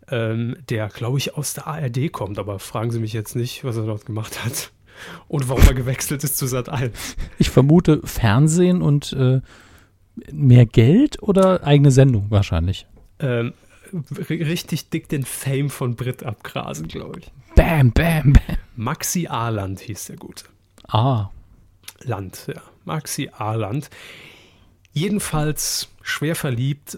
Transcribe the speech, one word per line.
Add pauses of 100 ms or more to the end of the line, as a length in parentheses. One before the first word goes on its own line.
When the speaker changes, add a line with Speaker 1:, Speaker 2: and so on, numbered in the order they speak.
Speaker 1:
ähm, (120)
der,
glaub
ich,
aus
der
A
R
D
kommt.
Aber
fragen
Sie
mich
jetzt
nicht,
was
er
dort
gemacht
hat (580)
und
warum
er
gewechselt
ist
zu
Sat
eins. (240)
Speaker 2:
Ich
vermute
Fernsehen
und,
äh, (920)
mehr
Geld
oder
eigene
Sendung
wahrscheinlich? (320)
Speaker 1:
Ähm, (760)
ri-,
richtig
dick
den
Fame
von
Britt
abgrasen,
glaub
ich. (240)
Speaker 2:
Bam,
bam,
bam. (180)
Speaker 1:
Maxi
Ahland
hieß
der
Gute. (420)
Speaker 2:
Ah. (720)
Speaker 1:
Land,
ja. (240)
Maxi
Ahland. (1040)
Jedenfalls (140)
schwer
verliebt.